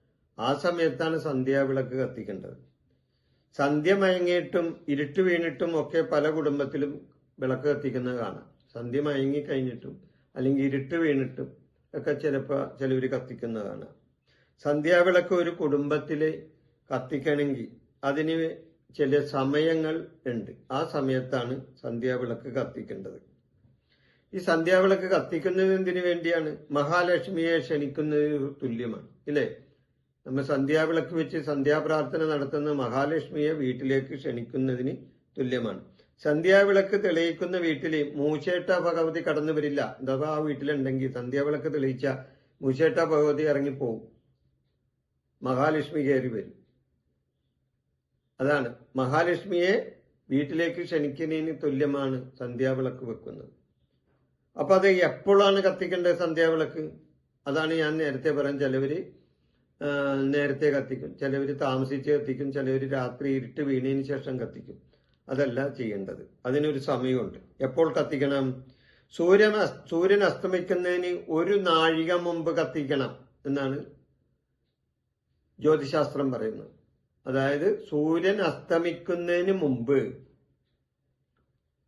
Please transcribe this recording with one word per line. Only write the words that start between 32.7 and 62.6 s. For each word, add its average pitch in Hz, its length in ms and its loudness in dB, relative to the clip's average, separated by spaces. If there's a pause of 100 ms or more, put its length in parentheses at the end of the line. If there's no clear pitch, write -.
മഹാലക്ഷ്മിയെ 147 800 0
വീട്ടിലേക്ക് 135 640 -2
ക്ഷണിക്കുന്നതിന് 127 800 -4 (400)
തുല്യമാണ്. 117 480 -2 (360)
സന്ധ്യാവിളക്ക് 196 800 4
തെളിയിക്കുന്ന 170 540 0
വീട്ടില് 156 580 0
മൂശേട്ട 156 500 -2
ഭഗവതി 165 560 0
കടന്നു 151 320 -2
വരില്ല. 143 480 -2
അഥവാ 135 260 -2
ആ 151 100 -2
വീട്ടിലുണ്ടെങ്കിൽ 135 760 -2
സന്ധ്യാവിളക്ക് 143 600 -2
തെളിയിച്ച 135 340 -2 (540)
മൂശേട്ട 143 340 2
ഭഗവതി 151 480 2
ഇറങ്ങിപ്പോവും, 135 640 -2 (1400)
മഹാലക്ഷ്മി 147 580 0
കയറി 131 260 2
വരും. 110 260 -6 (1900)
അതാണ് 135 340 0 (200)
മഹാലക്ഷ്മിയെ 175 1040 0 (300)
വീട്ടിലേക്ക് 160 540 -2
ക്ഷണിക്കുന്നതിന് 156 800 -4
തുല്യമാണ് 139 760 -2
സന്ധ്യാവിളക്ക് 131 640 -4
വെക്കുന്നത്. - 560 -14 (1000)
അപ്പൊ 190 160 6
അത് 190 120 6
എപ്പോഴാണ് 196 720 6
കത്തിക്കേണ്ടത് 180 560 2
സന്ധ്യാവിളക്ക്? 160 720 0 (560)
അതാണ് 156 260 0
ഞാൻ 156 240 0
നേരത്തെ 147 340 -2
പറഞ്ഞ, 139 280 0
ചിലവര്, 139 460 0 (800)
ആ, 143 380 0
നേരത്തെ 139 480 2
കത്തിക്കും, 139 480 -2
ചിലവര് 139 420 -2
താമസിച്ച് 135 520 0
കത്തിക്കും, 135 420 0
ചിലവര് 135 400 -2